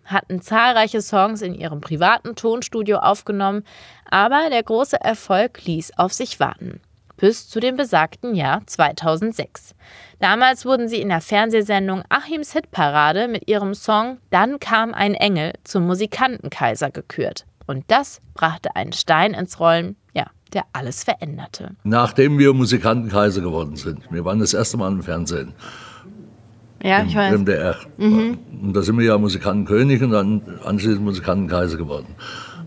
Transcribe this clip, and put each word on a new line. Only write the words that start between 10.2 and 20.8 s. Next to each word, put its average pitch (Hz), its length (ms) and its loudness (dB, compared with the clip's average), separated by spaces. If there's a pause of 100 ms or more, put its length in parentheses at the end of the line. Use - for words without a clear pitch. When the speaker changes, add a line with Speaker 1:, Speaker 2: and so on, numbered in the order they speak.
Speaker 1:
Damals 240 440 2
wurden 240 240 0
sie 226 120 -2
in 202 80 -2
der 170 120 0
Fernsehsendung 202 880 0
Achims 302 420 -4
Hitparade 156 760 0
mit 226 220 -6
ihrem 202 260 0
Song 226 440 -2 (120)
Dann 240 300 2
kam 226 340 -2
ein 202 200 -2
Engel 175 400 0 (100)
zum 175 220 0
Musikantenkaiser 180 1040 -2
gekürt. - 540 -8 (220)
Und 135 220 -8
das 269 320 0 (140)
brachte - 420 -4
einen 95 160 -6
Stein 170 420 2
ins - 240 -8
Rollen, 170 380 2 (180)
ja, - 120 -4 (260)
der 202 200 -4
alles 123 300 -8